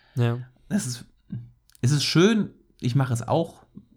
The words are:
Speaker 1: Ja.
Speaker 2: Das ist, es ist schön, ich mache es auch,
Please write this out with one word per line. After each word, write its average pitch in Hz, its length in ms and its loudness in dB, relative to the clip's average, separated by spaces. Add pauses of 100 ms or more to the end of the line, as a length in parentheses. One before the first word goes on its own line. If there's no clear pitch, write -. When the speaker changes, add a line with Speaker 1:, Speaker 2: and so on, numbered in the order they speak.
(140)
Speaker 1:
Ja. 120 240 0 (300)
Speaker 2:
Das 196 180 -2
ist, 123 180 -10 (760)
es 123 100 2
ist 147 140 2
schön, 202 460 2 (300)
ich 120 140 -2
mache 127 180 0
es 120 140 -4
auch, - 380 -4 (320)